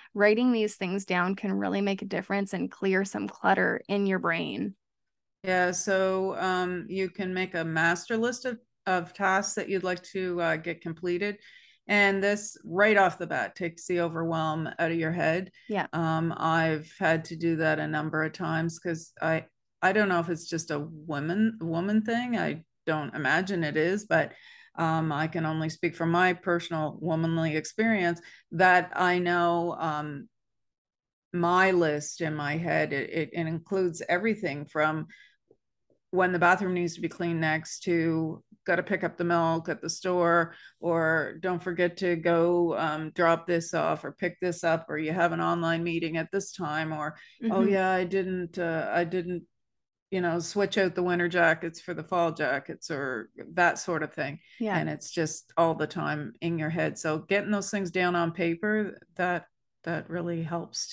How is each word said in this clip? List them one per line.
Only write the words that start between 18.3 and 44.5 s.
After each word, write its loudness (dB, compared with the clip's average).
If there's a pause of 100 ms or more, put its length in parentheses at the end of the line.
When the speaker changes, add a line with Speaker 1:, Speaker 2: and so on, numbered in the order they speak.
Speaker 2:
times -2
'cause -6
I, 0 (360)
I 4
don't 4
know 2
if 0
it's -6
just -4
a -2
woman, -2
woman 0
thing. -2
I -2 (220)
don't -2
imagine 0
it -2
is, 2
but, 2 (420)
um, 0
I 0
can -4
only -2
speak -4
from 0
my 4
personal -2
womanly 0
experience 0 (300)
that 6
I 4
know, 2
um, -6 (1040)
my 4
list 2
in -2
my -2
head, 0
it, -2
it, -4
it -4
includes -2
everything -2
from 0 (1040)
when 2
the 0
bathroom 4
needs -2
to -14
be -2
cleaned -2
next -2
to 0 (220)
gotta 2
pick -2
up -4
the -2
milk 2
at -4
the -6
store, 2 (240)
or 0
don't -2
forget 0
to 0
go, 2
um, -4
drop 2
this 0
off 0
or -8
pick -6
this -2